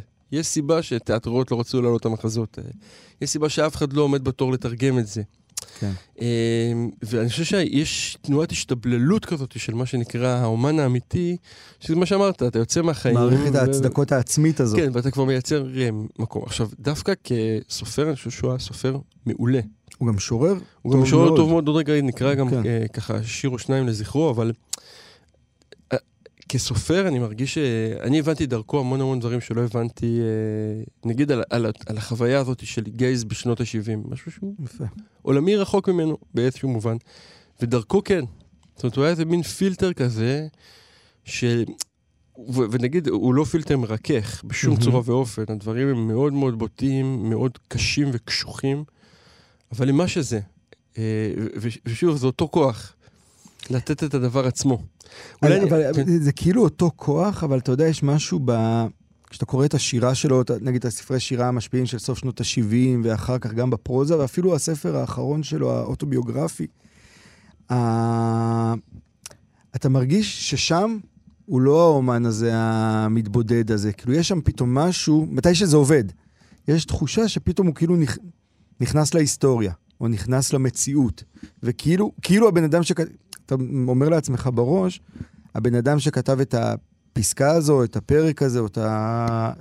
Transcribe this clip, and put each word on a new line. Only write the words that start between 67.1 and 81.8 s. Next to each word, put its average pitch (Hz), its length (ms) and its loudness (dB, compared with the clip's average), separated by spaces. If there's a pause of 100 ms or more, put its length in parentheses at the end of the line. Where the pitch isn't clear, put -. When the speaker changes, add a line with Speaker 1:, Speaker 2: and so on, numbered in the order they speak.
Speaker 2:
ה-, 117 1000 0 (1040)
אתה 135 140 0
מרגיש 135 600 0
ששם 180 480 0 (480)
הוא 131 160 2
לא 143 200 6
האומן 127 440 4
הזה, 113 280 0
המתבודד 113 1160 2
הזה. 104 220 0
כאילו, 123 200 -4
יש 165 140 2
שם 175 140 0
פתאום 123 320 0
משהו, 156 560 2
מתי 156 260 2
שזה 165 220 4
עובד, 143 260 6 (640)
יש 156 180 2
תחושה 220 420 -2
שפתאום 185 400 0
הוא 147 80 0
כאילו 170 200 2
נכ-, 143 220 0 (640)
נכנס 127 340 2
להיסטוריה, 131 600 2 (280)
או 113 60 -2
נכנס 120 460 0
למציאות. 131 680 0 (400)
וכאילו, 170 480 0 (100)